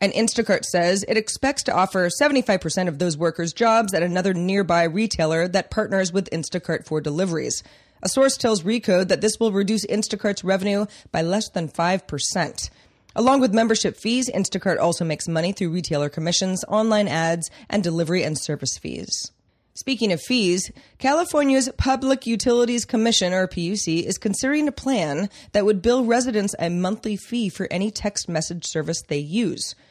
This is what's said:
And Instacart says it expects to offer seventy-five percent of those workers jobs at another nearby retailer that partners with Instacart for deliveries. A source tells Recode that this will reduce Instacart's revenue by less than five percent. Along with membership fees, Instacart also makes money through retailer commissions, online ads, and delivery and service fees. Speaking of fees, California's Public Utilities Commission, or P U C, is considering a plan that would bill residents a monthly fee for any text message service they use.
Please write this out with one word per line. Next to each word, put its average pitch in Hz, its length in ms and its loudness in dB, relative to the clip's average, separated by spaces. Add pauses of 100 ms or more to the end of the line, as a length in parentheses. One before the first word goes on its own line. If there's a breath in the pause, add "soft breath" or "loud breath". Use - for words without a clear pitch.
And 196 120 2
Instacart 220 520 0
says 180 420 2
it 214 100 0
expects 262 460 -2
to - 120 -2
offer 185 360 2
seventy-five 262 500 2
percent 180 280 -2
of 147 100 -4
those 165 180 0
workers 165 360 -2
jobs 226 420 2
at 165 80 0
another 185 320 0
nearby 180 480 2
retailer 170 640 0
that 180 220 -2
partners 190 420 0
with 190 180 -2
Instacart 165 540 -4
for 156 160 -4
deliveries. 156 640 -2 (400 soft breath)
A - 60 -4
source 269 280 4
tells 214 280 0
Recode 190 440 2
that 185 120 2
this 214 180 0
will 226 140 2
reduce 196 340 0
Instacart's 208 580 -2
revenue 202 420 0 (260 loud breath)
by 160 100 0
less 185 260 0
than 165 200 -4
five 180 400 0
percent. - 600 -4 (460 soft breath)
Along 262 260 4
with 247 120 4
membership 226 460 2
fees, 240 320 -2
Instacart 190 500 -2
also 170 240 0
makes 156 240 -4
money 170 240 0
through 185 160 -2
retailer 156 400 -2
commissions, 180 580 -2
online 214 420 2
ads, 165 420 0 (180 loud breath)
and 208 140 0
delivery 170 400 0
and 143 160 -2
service - 400 -6
fees. - 520 -8 (440)
Speaking 226 400 -2
of 160 80 -4
fees, 190 500 0 (240 loud breath)
California's 277 800 2
Public 262 500 0
Utilities 240 600 2
Commission, 220 480 2
or 185 120 2
P 185 180 -6
U 185 120 -2
C, 165 300 -2
is 185 100 -2
considering 277 500 0
a 277 60 0
plan 190 560 -2 (240 loud breath)
that 202 140 2
would 202 160 2
bill 240 240 4
residents 233 520 0
a 170 120 -2
monthly 190 480 -2
fee 233 320 -4
for - 200 -6
any 196 200 -2
text - 400 -6
message 165 340 -4
service 160 380 -4
they 147 160 -4
use. 156 560 -2 (160 soft breath)